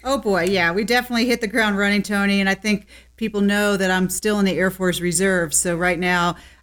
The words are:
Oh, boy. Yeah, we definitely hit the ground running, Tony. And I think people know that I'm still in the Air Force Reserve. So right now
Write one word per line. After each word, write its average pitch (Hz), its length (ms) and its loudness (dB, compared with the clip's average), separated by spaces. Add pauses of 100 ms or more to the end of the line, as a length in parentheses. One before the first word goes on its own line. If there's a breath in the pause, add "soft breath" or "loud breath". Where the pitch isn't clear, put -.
Oh, 269 160 -2
boy. 190 240 0
Yeah, 180 280 2
we 196 120 0
definitely 240 420 0
hit 240 160 0
the 226 60 -4
ground 208 320 0
running, 202 240 2
Tony. 196 380 0
And 196 60 0
I 196 60 2
think 208 320 -2 (320 loud breath)
people 214 240 -2
know 202 340 2
that 190 140 0
I'm 185 180 2
still 214 300 -2
in 202 80 2
the 190 60 2
Air 180 180 0
Force 185 320 -2
Reserve. 175 500 0
So 175 240 0
right 180 220 0
now 175 380 0 (280 loud breath)